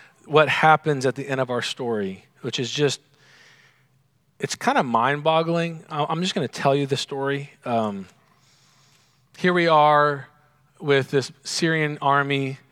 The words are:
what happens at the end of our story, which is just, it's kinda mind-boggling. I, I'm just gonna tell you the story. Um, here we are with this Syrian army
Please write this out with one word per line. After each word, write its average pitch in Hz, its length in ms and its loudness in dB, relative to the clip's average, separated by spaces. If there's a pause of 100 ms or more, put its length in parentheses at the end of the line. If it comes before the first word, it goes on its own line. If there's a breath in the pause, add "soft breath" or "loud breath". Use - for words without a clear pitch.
(260 soft breath)
what 151 220 4
happens 151 560 2
at 131 120 0
the 139 120 -10
end 135 120 -2
of 127 100 -4
our 120 100 -4
story, 104 640 -6 (180)
which 127 180 -6
is 117 100 -6
just, 143 300 0 (1400 soft breath)
it's - 160 -8
kinda 247 300 0
mind-boggling. 160 1040 0
I, 151 180 -2
I'm 160 120 -4
just 185 160 -4
gonna 135 100 0
tell - 260 0
you 143 140 0
the 135 100 -4
story. 139 540 -6 (140)
Um, 107 420 -4 (1300 soft breath)
here 180 140 2
we 175 140 2
are 147 600 4 (500)
with 139 320 0
this 139 220 -2 (100)
Syrian 156 580 -2
army 139 580 0 (140)